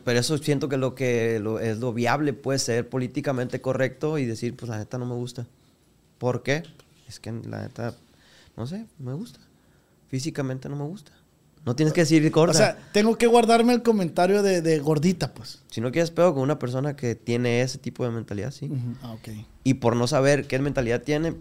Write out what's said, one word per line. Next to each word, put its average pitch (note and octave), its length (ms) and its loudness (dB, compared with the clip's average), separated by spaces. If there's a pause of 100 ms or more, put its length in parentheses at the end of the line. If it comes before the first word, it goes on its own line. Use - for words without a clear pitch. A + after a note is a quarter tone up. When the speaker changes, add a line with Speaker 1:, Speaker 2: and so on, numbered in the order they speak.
Speaker 1:
pero A#2+ 160 2
eso D3+ 180 0
siento C#3+ 300 0
que C#3 80 -2
lo C3 180 0
que A#2 460 0
lo, G#2+ 180 -2
es A2 200 -2
lo A#2+ 160 -2
viable, B2+ 400 0
puede C3+ 240 -4
ser A#2+ 300 -2
políticamente B2+ 720 -4
correcto C3+ 560 -2
y C3 80 -2
decir, A2+ 300 -6
"Pues A#2 120 -12
la A2+ 100 -8
neta G#2+ 200 -8
no B2 80 -6
me B2 80 -6
gusta". B2 320 -10 (720)
¿Por A#2+ 240 -2
qué? D3+ 220 -2 (440)
Es - 100 -20
que A2 140 -12
la A2 300 -10
neta, A2+ 320 -8 (600)
no A2+ 100 -8
sé, G3+ 200 -10 (120)
me C3 160 -8
gusta. G#3+ 260 -12 (720)
Físicamente C3 580 -6
no C#3+ 80 -8
me C#3+ 80 -6
gusta. E3 280 -12 (520)
No A#2+ 120 -2
tienes D#3 160 4
que F3 80 2
decir D#3 300 6
gorda. D#3+ 220 4
Speaker 2:
O D#3 40 2
sea, F#3+ 220 4 (140)
tengo A3 260 4
que A#3+ 80 4
guardarme A#3 480 6
el A#3+ 80 0
comentario G3 600 2
de, F#3+ 200 4
de D#3+ 160 4
gordita, D3+ 560 0
pues. - 360 -18
Speaker 1:
Si - 100 -8
no B2 120 -4
quieres E3 180 0
pedo E3+ 240 4
con C3+ 80 0
una C#3+ 160 0
persona C3 380 -4
que A#2+ 180 -2
tiene A#2+ 460 0
ese C3 180 -2
tipo - 260 -8
de A#2+ 60 -2
mentalidad, A2+ 400 -6
sí. C#3 160 -14
Speaker 2:
Ujú, B2 360 -6
ah, A#2+ 100 -14
ok. A2 160 -16 (340)
Speaker 1:
Y C3 120 2
por A#2 200 2
no A#2+ 120 2
saber C#3 400 2
qué C3+ 120 -2
mentalidad C3 440 -2
tiene, D#3 380 -2